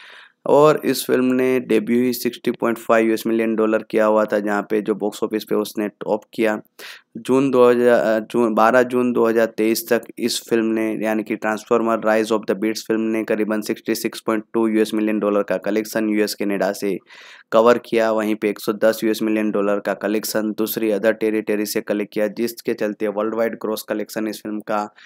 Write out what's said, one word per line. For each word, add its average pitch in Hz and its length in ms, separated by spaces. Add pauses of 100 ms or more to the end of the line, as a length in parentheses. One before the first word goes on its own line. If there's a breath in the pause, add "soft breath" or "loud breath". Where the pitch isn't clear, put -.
(460 loud breath)
और 147 380
इस 131 220
फिल्म 127 180
ने 127 360
डेब्यू 117 420
ही 123 100
सिक्सटी - 380
पॉइंट 113 280
फ़ाइव 113 280
यूएस 110 200
मिलियन 113 280
डॉलर 110 360
किया 110 160
हुआ 107 180
था, 107 140
जहाँ 101 320
पे 107 100
जो 104 140
बॉक्स 101 280
ऑफिस 107 220
पे - 100
उसने 104 340
टॉप - 340 (120)
किया। 107 260 (560 loud breath)
जून 131 340
दो 123 200
हज़ार, 113 520
अ, 107 80
जून, 120 240
बारह 117 280
जून 123 300
दो 117 140
हज़ार 113 200
तेईस 110 460
तक 113 100 (160)
इस 117 320
फिल्म 117 140
ने, 110 380
यानी 110 200
कि 107 140
ट्रांसफॉर्मर 113 640
राइज 110 340
ऑफ 107 160
द - 20
बीट्स 110 380
फिल्म 110 120
ने 110 240
करीबन 107 360
सिक्सटी 113 340
सिक्स - 260
पॉइंट 110 320
टू 113 160
यूएस 110 260
मिलियन 107 240
डॉलर 104 240
का 95 140
कलेक्शन 110 520
यूएस 107 260
कनाडा 101 380
से 101 260 (540 loud breath)
कवर 117 260
किया। 113 340
वहीं 110 220
पे 107 160
एक 101 80
सौ - 140
दस 110 320
यूएस 110 180
मिलियन 107 280
डॉलर 101 300
का 101 140
कलेक्शन 107 640
दूसरी 110 320
अदर 107 220
टेरिटरी 107 540
से 104 140
कलेक्ट 104 340
किया, 107 140
जिसके 117 460
चलते 107 340
वर्ल्ड 107 260
वाइड 113 200
ग्रॉस 107 280
कलेक्शन 107 460
इस 104 140
फिल्म 107 180
का 104 340 (120)